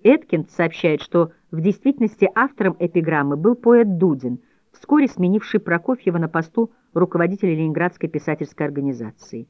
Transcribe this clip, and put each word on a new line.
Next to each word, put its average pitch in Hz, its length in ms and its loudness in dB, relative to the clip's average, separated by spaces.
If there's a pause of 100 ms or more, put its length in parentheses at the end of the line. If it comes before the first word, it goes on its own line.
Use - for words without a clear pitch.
Эткинд 190 480 2
сообщает, 165 500 -2
что 165 300 0 (180)
в 160 120 -8
действительности 208 760 0
автором 220 440 -2
эпиграммы 160 560 -2
был 190 200 0
поэт 233 420 4
Дудин, 131 420 0 (320)
вскоре 294 360 2
сменивший 196 520 0
Прокофьева 175 580 -2
на 165 120 -2
посту 170 420 -2 (220)
руководителя 175 600 0
Ленинградской 160 540 -4
писательской 151 580 -6
организации. 127 840 -8